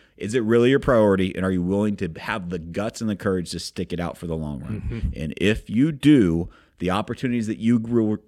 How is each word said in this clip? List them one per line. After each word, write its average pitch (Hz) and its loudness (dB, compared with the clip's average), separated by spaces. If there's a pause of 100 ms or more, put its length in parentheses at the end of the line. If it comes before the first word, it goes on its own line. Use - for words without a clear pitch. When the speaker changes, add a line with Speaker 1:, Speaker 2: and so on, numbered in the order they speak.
(180)
Speaker 1:
Is 104 -4
it 127 2
really 117 6
your 135 6
priority? 101 4
And 90 -6
are 95 0
you 92 0
willing 101 0
to 90 -6
have 104 -8
the 87 -6
guts 85 -8
and 113 -4
the 104 -2
courage 92 -2
to 87 -8
stick - -8
it 85 -4
out 85 -6
for - -10
the 82 -4
long 73 -6
run? 107 -8
Speaker 2:
Mm-hmm. - -4
Speaker 1:
And 73 -6
if 107 0
you 131 2
do, 107 4 (280)
the 90 -2
opportunities 117 -4
that 107 -6
you 117 2
will, 110 0